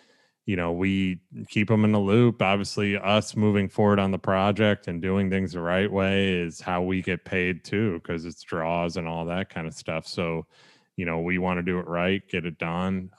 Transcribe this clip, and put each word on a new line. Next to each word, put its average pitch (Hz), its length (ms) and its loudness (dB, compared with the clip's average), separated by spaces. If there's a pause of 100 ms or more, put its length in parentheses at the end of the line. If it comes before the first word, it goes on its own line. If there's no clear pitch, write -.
(460)
you 101 100 -2
know, 87 160 0
we 92 480 0 (300)
keep 107 220 0
'em 107 140 4
in 107 60 4
the 107 80 4
loop. 107 420 4
Obviously, 101 560 0
us 98 380 0
moving 104 340 4
forward 104 300 4
on 98 120 2
the 95 80 -2
project 101 680 2
and 87 140 -4
doing 95 280 0
things 95 240 -2
the 87 80 -4
right 92 300 2
way 98 420 2
is 85 280 -4
how 90 220 -2
we 92 180 0
get 90 240 -4
paid 90 400 -2
too, 101 380 0
'cause 85 220 -6
it's 82 180 -14
draws 85 540 -2
and 85 100 -6
all 82 180 -4
that 90 240 -4
kind 82 180 -8
of 80 60 -10
stuff. 82 340 -8
So, 82 400 -4 (480)
you 92 100 -6
know, 82 160 -2
we 90 160 -2
wanna 90 260 0
do 90 160 -2
it 85 80 -8
right, 90 420 -2
get 87 160 -4
it 85 140 -8
done, 92 580 -4